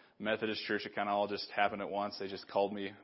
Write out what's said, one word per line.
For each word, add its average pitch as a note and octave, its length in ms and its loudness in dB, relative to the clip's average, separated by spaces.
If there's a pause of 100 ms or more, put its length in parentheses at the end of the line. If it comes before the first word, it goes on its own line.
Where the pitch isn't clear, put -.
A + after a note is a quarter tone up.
(180)
Methodist G#2+ 480 0
church. G#2+ 180 0
It - 100 -8
kinda G2+ 160 0
all G2+ 160 4
just G2+ 240 -4
happened G2+ 300 2
at F#2 100 -4
once. G2+ 280 -2
They G2 100 -4
just G2 200 -8
called G2+ 240 4
me G2+ 200 -4 (120)